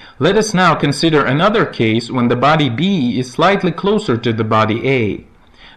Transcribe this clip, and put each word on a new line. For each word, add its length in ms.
Let 180
us 160
now 220
consider 500
another 400
case 460
when 160
the 100
body 320
B 520
is 100
slightly 400
closer 480
to 140
the 120
body 440
A. 380